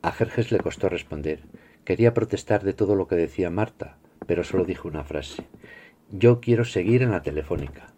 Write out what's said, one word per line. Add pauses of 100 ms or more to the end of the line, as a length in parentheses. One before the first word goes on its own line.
A
Jerjes
le
costó
responder. (420)
Quería
protestar
de
todo
lo
que
decía
Marta, (280)
pero
solo
dijo
una
frase. (680)
"Yo
quiero
seguir
en
la
Telefónica".